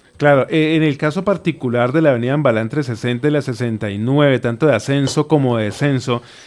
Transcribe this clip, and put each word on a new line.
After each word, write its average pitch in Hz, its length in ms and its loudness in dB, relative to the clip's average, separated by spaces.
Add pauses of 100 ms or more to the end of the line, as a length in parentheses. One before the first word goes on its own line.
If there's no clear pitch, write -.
(160)
Claro, 143 320 4
eh, 156 280 0
en 156 60 2
el 147 140 0
caso 156 280 -4
particular 127 680 -2
de 160 80 2
la 156 100 4
avenida 123 240 0
Ambalá 131 260 2
entre 127 220 -4
sesenta 123 460 -4
y - 20 2
la 147 120 0
sesenta 113 480 -6
y 101 80 -6
nueve, 135 400 2
tanto 117 280 -2
de 135 80 4
ascenso 139 540 -2
como 131 300 2
de 110 60 -2
descenso, 123 580 -2 (240)